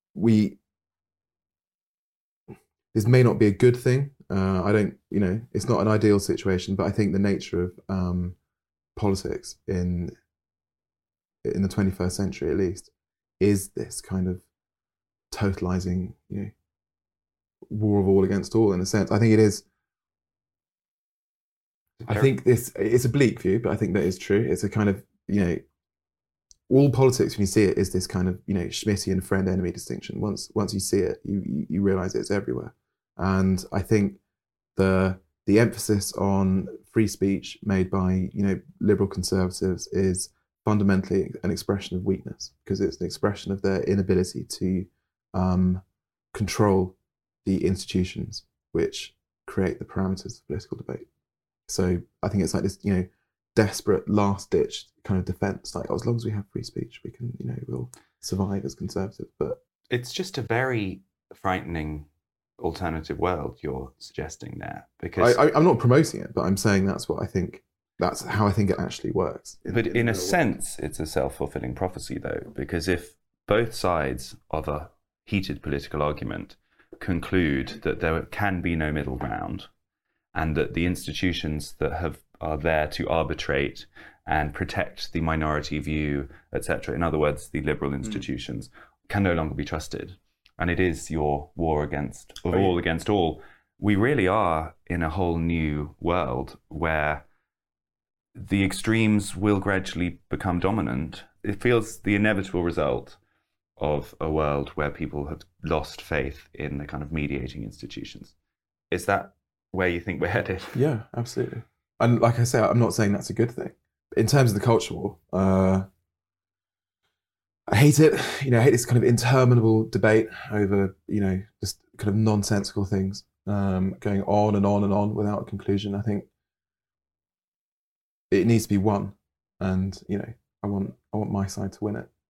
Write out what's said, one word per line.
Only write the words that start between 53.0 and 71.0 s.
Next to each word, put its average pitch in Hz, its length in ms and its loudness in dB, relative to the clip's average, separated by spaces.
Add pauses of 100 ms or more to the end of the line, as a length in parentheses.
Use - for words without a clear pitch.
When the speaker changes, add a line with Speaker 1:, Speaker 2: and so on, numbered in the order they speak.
Speaker 1:
desperate 104 520 2
last-ditch 98 800 0 (180)
kind 95 140 0
of 90 60 -2
defense, - 500 -4
like, - 160 -8
"Oh, - 40 -2
as 117 120 -4
long 120 100 0
as 113 80 -6
we 110 80 -4
have 101 200 -6
free - 100 -6
speech, - 420 -10
we - 60 -14
can, 123 280 -10
you 123 80 -10
know, 123 100 -6 (100)
we'll 123 240 -8 (300)
survive 98 440 -2
as - 100 -10
conservatives." - 640 -8
But - 260 -6 (260)
Speaker 2:
It's 123 220 -4
just - 260 -6
a - 40 -4
very 117 600 -2 (320)
frightening 78 720 -4 (520)
alternative 80 600 -4
world 82 440 -2
you're 65 360 -8
suggesting - 600 -12
there, - 300 -12 (120)
because 98 360 4
Speaker 1:
I, - 100 6
I, 151 100 2
I'm 151 80 8
not 147 140 6
promoting 131 420 4
it, - 140 -12
but - 80 0
I'm - 140 2
saying 98 300 4
that's - 220 -2
what - 140 -2
I 92 40 -2
think, 90 360 -4 (360)
that's - 240 -2
how 104 240 2
I 98 60 4
think 101 180 2
it - 80 0
actually - 340 -4
works - 520 -4
in, 98 100 -4
Speaker 2:
But 113 140 2
Speaker 1:
in - 80 -2
Speaker 2:
in 117 120 2
a 113 40 2
Speaker 1:
the 107 60 -4
real - 40 -6
world. - 80 -4
Speaker 2:
sense, - 480 0
it's - 220 -6